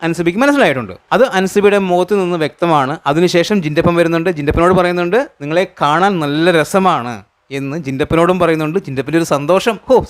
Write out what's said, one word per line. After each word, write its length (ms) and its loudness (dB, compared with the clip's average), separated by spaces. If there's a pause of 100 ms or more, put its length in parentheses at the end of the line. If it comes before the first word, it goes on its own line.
അൻസിബയ്ക്ക് 380 -2
മനസ്സിലായിട്ടുണ്ട്. 520 0 (200)
അത് 120 4
അൻസിബയുടെ 540 2
മുഖത്ത് 360 0
നിന്ന് 240 -2
വ്യക്തമാണ്. 680 0
അതിനുശേഷം 560 2
ജിൻഡപ്പൻ 320 0
വരുന്നുണ്ട്, 360 0
ജിൻഡപ്പനോട് 440 0
പറയുന്നുണ്ട്, 560 0 (100)
"നിങ്ങളെ 260 -2 (160)
കാണാൻ 380 2
നല്ല 300 0
രസമാണ്" 720 0 (280)
എന്ന് 260 -8
ജിൻഡപ്പനോടും 600 0
പറയുന്നുണ്ട്. 400 0
ജിൻഡപ്പൻ്റെ 400 -4
ഒരു 60 0
സന്തോഷം, 600 -2
ഹോ, 260 2